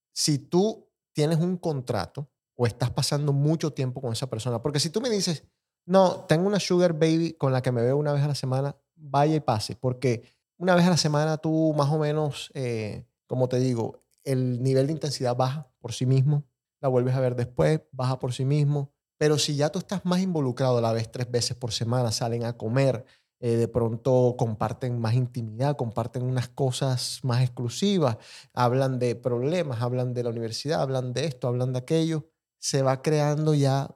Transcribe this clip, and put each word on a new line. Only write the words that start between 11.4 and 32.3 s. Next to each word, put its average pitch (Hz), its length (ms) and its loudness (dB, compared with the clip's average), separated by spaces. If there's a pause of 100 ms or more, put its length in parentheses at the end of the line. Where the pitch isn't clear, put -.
más 143 160 2
o 160 80 0
menos, 151 540 -2
eh, 117 520 -6 (220)
como 127 220 0
te 127 100 0
digo, 123 400 -2 (240)
el 127 400 -2
nivel 131 240 2
de 160 60 -2
intensidad 131 420 -2
baja 131 340 -2 (100)
por 117 140 -10
sí 131 120 -4
mismo, 135 380 4 (380)
la 143 80 -2
vuelves 127 260 2
a 135 40 0
ver 127 160 0
después, 151 460 0 (100)
baja 131 280 -2
por 123 140 -4
sí 131 120 -4
mismo, 143 460 0 (260)
pero 151 200 4
si 151 180 -2
ya 143 140 2
tú 180 100 -6
estás 180 260 -6
más 180 160 2
involucrado, 131 600 0
la 113 120 2
ves 117 180 -4
tres 123 200 -6
veces 120 240 -2
por 117 180 -8
semana, 120 380 -2
salen 117 340 -4
a 120 120 -6
comer, 120 480 0 (360)
eh, 117 140 0
de 117 140 2
pronto 123 680 2
comparten 117 640 -2
más 113 140 0
intimidad, 123 640 -2
comparten 117 460 -4
unas 127 260 -2
cosas 131 760 -4
más 123 180 2
exclusivas, 127 760 0 (360)
hablan 127 460 2
de 120 160 0
problemas, 127 640 -2
hablan 127 320 -2
de 123 100 -4
la 120 60 -4
universidad, 117 520 -4
hablan 127 320 -2
de 127 120 -2
esto, 147 220 -6
hablan 123 260 -2
de 127 60 -4
aquello, 160 500 -2 (300)